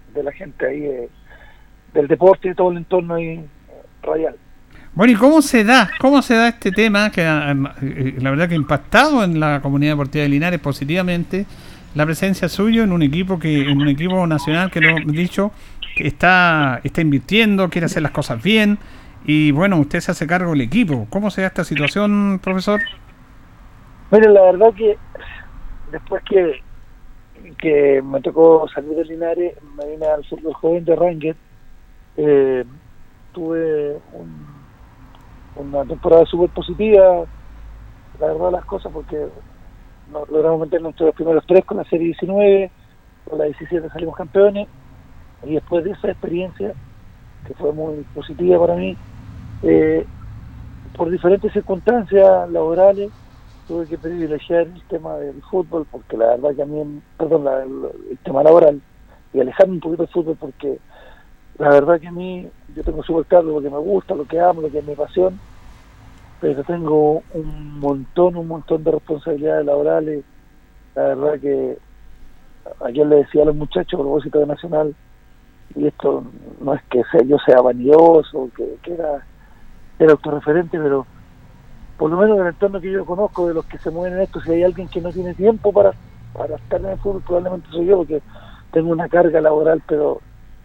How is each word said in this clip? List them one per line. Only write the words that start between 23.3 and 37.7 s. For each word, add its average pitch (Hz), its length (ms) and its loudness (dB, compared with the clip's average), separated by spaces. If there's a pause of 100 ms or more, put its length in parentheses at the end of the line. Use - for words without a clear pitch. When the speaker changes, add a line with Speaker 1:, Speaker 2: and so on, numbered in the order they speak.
Speaker 1:
Mire, 214 180 8
la 202 140 10
verdad 185 320 6
que 208 240 0 (920)
después 160 340 -8
que, 175 360 0 (960)
que 143 460 2
me 135 180 -6
tocó 160 480 4
salir 151 260 -8
de 160 120 -2
Linares, 170 480 -4 (200)
me 147 160 -12
vine 156 140 -10
al 151 220 0
fútbol 156 260 -8
joven 165 320 -2
de 160 120 2
Ranger, 160 400 -2 (840)
eh, 135 460 2 (680)
tuve 160 640 -4 (160)
un, 160 400 -20 (1000)
una 143 300 -6
temporada 165 400 4
súper 175 240 0
positiva, 180 760 4 (920)